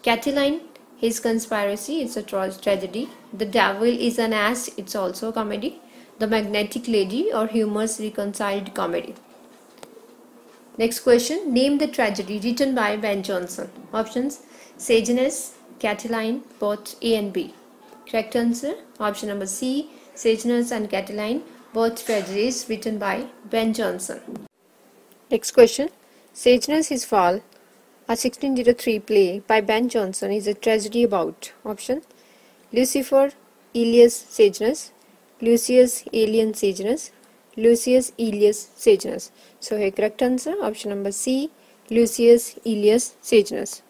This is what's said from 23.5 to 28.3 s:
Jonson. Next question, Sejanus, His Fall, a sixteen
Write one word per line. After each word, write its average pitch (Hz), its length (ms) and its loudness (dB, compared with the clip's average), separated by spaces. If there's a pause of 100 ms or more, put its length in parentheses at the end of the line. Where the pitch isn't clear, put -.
Jonson. 190 460 -4 (1120)
Next 226 200 -2
question, 254 380 4 (440)
Sejanus, 277 560 2
His 262 160 -4
Fall, 185 360 2 (680)
a 233 80 -2
sixteen 262 400 -2